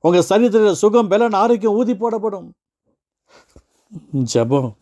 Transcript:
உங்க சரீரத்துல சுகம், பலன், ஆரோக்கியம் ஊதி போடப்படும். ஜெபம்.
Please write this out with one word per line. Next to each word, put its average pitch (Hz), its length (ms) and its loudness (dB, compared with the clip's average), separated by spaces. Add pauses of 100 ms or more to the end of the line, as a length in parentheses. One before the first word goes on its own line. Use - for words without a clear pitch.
உங்க 175 280 2
சரீரத்துல 214 440 2
சுகம், 214 360 2
பலன், 214 240 0
ஆரோக்கியம் 208 420 0
ஊதி 233 200 0
போடப்படும். 202 600 -8 (1600)
ஜெபம். 131 680 -2